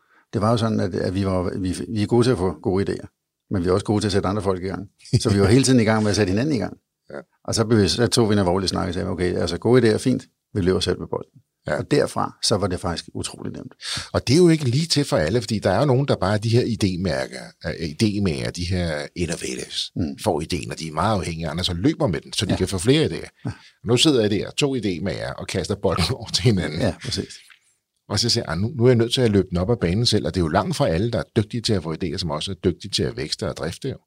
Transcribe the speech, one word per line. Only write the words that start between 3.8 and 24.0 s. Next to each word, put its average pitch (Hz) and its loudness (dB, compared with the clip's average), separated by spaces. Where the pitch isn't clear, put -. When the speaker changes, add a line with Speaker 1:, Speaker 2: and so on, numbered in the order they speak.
Speaker 1:
gode 104 2
til 107 0
at 95 -2
sætte 95 2
andre 104 -2
folk 92 -2
i 95 -4
gang. 98 -8
Så 120 0
vi 101 4
var 98 6
hele 127 6
tiden 127 4
i 110 4
gang 110 2
med 104 2
at 95 0
sætte 98 2
hinanden 131 0
i 110 0
gang. 92 -6
Speaker 2:
Ja. 73 -14
Speaker 1:
Og - -4
så 113 2
blev 110 6
vi, 95 6
så 113 2
tog 113 4
vi 107 4
en 104 4
alvorlig 92 2
snak 92 -2
og 87 -2
sagde, 92 -4
"Okay, 90 -2
altså, 92 -2
gode 120 4
idéer 107 4
er 104 0
fint, 127 -2
vi 104 -2
løber 92 2
selv 92 -2
med - -10
bolden." - -10
Speaker 2:
Ja. 73 -2
Speaker 1:
Og - -6
derfra, 107 0
så 117 0
var 95 0
det 87 -4
faktisk 85 -6
utroligt - -10
nemt. - -14
Speaker 2:
Og - -2
det 120 4
er 151 6
jo 180 8
ikke 156 2
lige 131 0
til 143 0
for 139 0
alle, 92 0
fordi 110 -2
der 104 0
er 95 2
jo 143 2
nogen, 139 2
der 120 2
bare 98 0
er 107 2
de 107 -2
her 117 4
idémærker, 82 -4
øh, 71 -4
idémager, 82 0
de 87 -6
her 85 -2
innovators, - -6
Speaker 1:
Mm. 78 -4
Speaker 2:
får 80 0
idéen, 69 -6
og 69 -12
de 80 -10
er 78 -12
meget 82 -2
afhængige 82 -6
af 71 -6
andre, 85 -6
så 90 -4
løber 143 0
med 76 -2
den, - -18
så - -4
de 92 0
Speaker 1:
Ja. 95 0
Speaker 2:
kan 92 -2
få 98 -4
flere 131 2
idéer. - -8
Speaker 1:
Ja. - -6
Speaker 2:
Nu 117 2
sidder 139 4